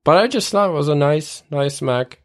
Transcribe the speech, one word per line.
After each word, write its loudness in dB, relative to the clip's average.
but 4
I 4
just -4
thought 2
it -4
was -2
a 0
nice, 0
nice -4
Mac. -4